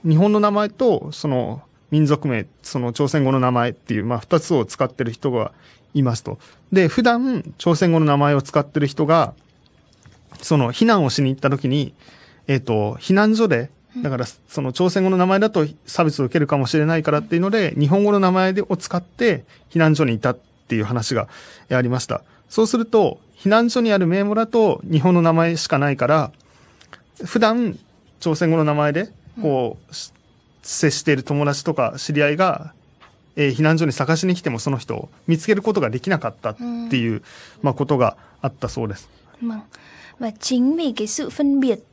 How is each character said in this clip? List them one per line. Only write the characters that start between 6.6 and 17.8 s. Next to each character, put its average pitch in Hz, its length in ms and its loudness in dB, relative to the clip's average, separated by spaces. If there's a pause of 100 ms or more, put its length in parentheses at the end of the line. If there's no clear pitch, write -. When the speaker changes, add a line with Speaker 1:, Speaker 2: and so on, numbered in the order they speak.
Speaker 1:
で、 185 160 4
普 247 140 0
段 240 380 0 (160)
朝 170 180 2
鮮 170 180 2
語 160 80 4
の 156 40 4
名 143 120 4
前 147 180 4
を 135 60 2
使 139 180 -2
っ 143 60 -2
て 147 160 -4
る 143 60 2
人 147 180 -2
が、 156 280 2 (1080)
そ 156 160 0
の 123 160 0
避 226 120 2
難 202 200 4
を 127 40 2
し 147 120 -2
に 135 80 2
行 135 80 -4
っ - 20 -20
た 139 100 0
時 135 200 -2
に、 139 240 -2 (540)
え 139 80 2
っ 127 40 0
と、 107 400 -2
避 - 140 -2
難 220 220 4
所 220 120 2
で、 131 220 0 (260)
Speaker 2:
う 254 40 -10
ん。 240 40 -8
Speaker 1:
だ 147 60 -2
か 131 80 -2
ら、 123 80 -2
そ - 360 -10
の 131 120 -6
朝 180 160 2
鮮 185 160 0
語 190 40 2
の 190 60 2
名 180 100 4
前 190 140 2
だ 214 100 2
と 170 160 0 (200)
差 - 180 -2
別 147 180 0
を 131 40 2
受 - 80 -6
け 170 60 -4
る 143 80 0
か 147 100 0
も 127 100 0
し 160 100 0
れ 151 80 2
な 165 120 0
い 156 60 -2
か 151 80 0
ら 147 80 2
っ - 40 -6
て - 120 -4
い 170 40 0
う - 20 0
の 190 80 0
で、 202 300 0
日 147 80 2